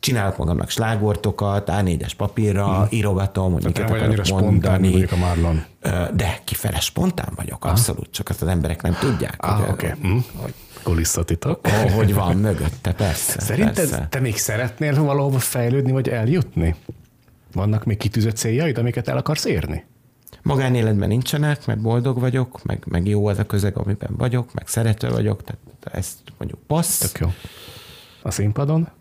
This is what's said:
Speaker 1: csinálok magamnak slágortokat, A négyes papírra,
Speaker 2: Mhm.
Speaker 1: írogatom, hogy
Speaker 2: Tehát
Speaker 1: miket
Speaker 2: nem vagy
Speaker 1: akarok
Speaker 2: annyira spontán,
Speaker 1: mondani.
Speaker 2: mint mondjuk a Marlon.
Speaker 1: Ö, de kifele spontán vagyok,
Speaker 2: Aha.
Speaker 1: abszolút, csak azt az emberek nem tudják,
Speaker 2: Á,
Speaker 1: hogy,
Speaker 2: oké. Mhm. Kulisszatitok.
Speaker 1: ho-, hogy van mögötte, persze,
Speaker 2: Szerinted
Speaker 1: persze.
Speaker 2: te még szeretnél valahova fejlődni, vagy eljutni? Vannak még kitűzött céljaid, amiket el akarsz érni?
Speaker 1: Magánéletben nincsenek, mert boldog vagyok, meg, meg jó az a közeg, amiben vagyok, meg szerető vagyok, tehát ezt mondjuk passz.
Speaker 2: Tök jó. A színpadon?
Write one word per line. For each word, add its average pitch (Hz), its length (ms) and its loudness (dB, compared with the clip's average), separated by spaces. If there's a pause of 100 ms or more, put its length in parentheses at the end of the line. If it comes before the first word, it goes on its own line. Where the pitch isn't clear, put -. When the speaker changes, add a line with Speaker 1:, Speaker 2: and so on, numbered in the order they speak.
Speaker 1:
csinálok 104 340 0
magamnak 80 320 0
slágortokat, 104 1000 0
A 101 120 2
négyes 85 320 0
papírra, 101 540 0 (120)
Speaker 2:
Mhm. 104 160 2
Speaker 1:
írogatom, 98 560 2
hogy 82 100 2
Speaker 2:
Tehát 85 160 0
Speaker 1:
miket 113 120 -2
Speaker 2:
nem - 0 -
vagy 110 80 2
Speaker 1:
akarok 110 120 2
Speaker 2:
annyira 104 140 2
spontán, 95 280 4
Speaker 1:
mondani. 92 300 4
Speaker 2:
mint 95 120 4
mondjuk 92 180 4
a 90 40 0 (100)
Marlon. 85 380 2 (180)
Speaker 1:
Ö, 90 220 0 (120)
de 90 280 0
kifele - 360 -2
spontán - 560 -2
vagyok, - 280 -10
Speaker 2:
Aha. - 100 2
Speaker 1:
abszolút, - 380 0
csak - 180 -8
azt - 120 -2
az - 60 0
emberek 85 340 0
nem 85 180 0
tudják, - 380 0
Speaker 2:
Á, - 180 0
Speaker 1:
hogy, 104 140 2
Speaker 2:
oké. - 320 -2
Mhm. 98 160 2 (680)
Kulisszatitok. 82 840 0
Speaker 1:
ho-, 110 220 4
hogy 104 240 4
van 92 240 2
mögötte, 95 560 0
persze, - 460 -2
Speaker 2:
Szerinted 127 360 0 (140)
Speaker 1:
persze. 67 200 -2
Speaker 2:
te 135 100 -4
még 120 180 0
szeretnél 127 640 0
valahova 139 360 2
fejlődni, 123 520 0
vagy 131 180 0
eljutni? 113 680 0 (760)
Vannak 104 320 0
még 104 120 0
kitűzött 107 380 0
céljaid, 120 420 0
amiket 120 300 -2
el 131 100 -2
akarsz 147 280 -2
érni? 80 400 -2 (560)
Speaker 1:
Magánéletben 120 640 2
nincsenek, 143 580 0
mert 110 160 -2
boldog 120 380 0
vagyok, 127 440 -2
meg, - 240 -4
meg 87 200 0
jó 104 200 2
az 101 120 0
a 104 60 2
közeg, 101 320 0
amiben - 400 -2
vagyok, 123 360 -2
meg - 140 -8
szerető 113 420 0
vagyok, 107 340 0
tehát - 560 -14
ezt - 180 -6 (200)
mondjuk - 300 -8
passz. 165 300 0
Speaker 2:
Tök - 220 -4
jó. 85 140 0 (880)
A - 100 -6
színpadon? 139 560 0 (140)